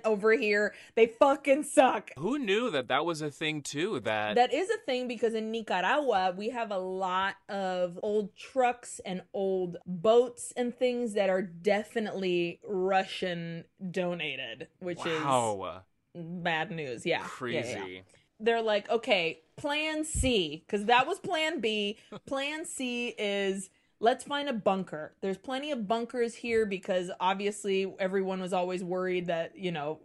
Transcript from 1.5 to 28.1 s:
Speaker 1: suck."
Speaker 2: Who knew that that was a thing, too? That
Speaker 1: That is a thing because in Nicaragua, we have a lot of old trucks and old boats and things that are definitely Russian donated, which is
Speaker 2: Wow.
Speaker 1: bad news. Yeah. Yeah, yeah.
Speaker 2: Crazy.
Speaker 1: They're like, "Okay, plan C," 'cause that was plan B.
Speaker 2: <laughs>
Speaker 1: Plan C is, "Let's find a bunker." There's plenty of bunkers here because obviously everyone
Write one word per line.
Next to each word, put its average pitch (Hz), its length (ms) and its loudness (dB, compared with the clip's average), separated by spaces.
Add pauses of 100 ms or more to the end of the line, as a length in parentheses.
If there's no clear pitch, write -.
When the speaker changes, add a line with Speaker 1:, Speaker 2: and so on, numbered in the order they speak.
Speaker 1:
suck." - 540 4
Speaker 2:
Who 214 220 -2
knew 226 300 2
that 139 180 0
that 139 180 2
was 165 160 -2
a 151 80 -2
thing, 151 320 -4
too? 160 380 -2
That 107 360 0
Speaker 1:
That 247 180 4
is 349 160 0
a 440 80 0
thing 254 320 -4
because 226 240 -2
in 220 180 -4
Nicaragua, 214 840 2
we 208 140 -4
have 233 220 -4
a 196 80 -2
lot 185 560 0 (140)
of 185 520 -2
old 208 360 -2
trucks - 680 -2
and 185 180 -4 (100)
old 190 520 -2
boats 220 680 2
and 240 180 -2
things 240 400 0
that 196 160 2
are 185 120 2
definitely 185 1200 -2
Russian 185 1000 -2 (260)
donated, 156 800 -4 (100)
which 175 260 -6
is 160 180 -2
Speaker 2:
Wow. 104 600 0 (320)
Speaker 1:
bad 170 560 -4
news. 147 340 -8
Yeah. 160 120 2
Yeah, - 20 -2
yeah. 92 80 -8
Speaker 2:
Crazy. 110 760 -6 (360)
Speaker 1:
They're 233 220 2
like, 208 280 0
"Okay, 202 520 2 (160)
plan 311 480 -2
C," 190 640 2
'cause 208 180 -2
that 247 200 6
was 339 140 -2
plan 320 400 -2
B. 214 380 0 (140)
Speaker 2:
<laughs> - 140 -14
Speaker 1:
Plan 285 380 -4
C 240 540 -4
is, 202 520 -2 (300)
"Let's 247 240 4
find 285 240 -4
a 277 60 -2
bunker." 190 640 -2
There's 190 180 -2
plenty 269 340 -6
of 226 180 -4
bunkers 233 460 -2
here 226 300 0
because 185 540 -2
obviously 196 800 0
everyone 190 400 0